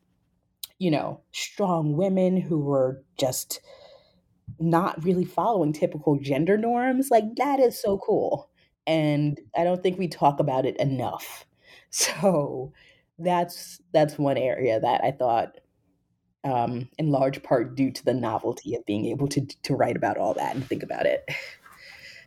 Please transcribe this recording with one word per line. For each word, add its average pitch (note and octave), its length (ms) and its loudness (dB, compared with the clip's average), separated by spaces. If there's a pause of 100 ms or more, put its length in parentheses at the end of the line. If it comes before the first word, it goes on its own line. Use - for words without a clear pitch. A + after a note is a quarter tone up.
(800)
you F#3 120 2
know, - 300 -2 (120)
strong E3 640 -2
women F#3 400 2
who D#3+ 220 0
were C#3 440 0 (140)
just - 440 -4 (960)
not E3 440 0
really F3+ 220 2
following F3 480 0
typical D3+ 460 0
gender C#3+ 380 2
norms. B3 540 0
Like, A3 140 6 (120)
that C#4 220 0
is A#3 220 4
so G3+ 180 0
cool. - 500 0 (380)
And D3 520 2 (180)
I E3+ 80 2
don't F3+ 180 0
think F#3 160 0
we F#3 80 -2
talk D3 320 2
about C3+ 260 0
it A#2 140 -2
enough. - 720 -4
<laughs> - 40 -20 (360)
So D3 800 0 (480)
that's, F3 600 -2 (140)
that's D3+ 240 4
one C#3 200 2
area A#2+ 420 2
that A#2+ 240 2
I B2 80 2
thought, A#2 480 0 (840)
um, B2 440 -2 (120)
in D#3 120 0
large C3+ 320 2
part C3 320 0
due C3+ 160 2
to - 140 -8
the B2 80 2
novelty A#2 600 -2
of - 100 -8
being G#2 220 -2
able C3 220 -2
to, C#3 160 -2 (180)
to C#3 120 -2
write A#2+ 220 2
about - 200 0
all - 180 0
that - 200 -4
and C3 120 -6
think - 160 -6
about - 240 -4
it. - 200 0 (1000)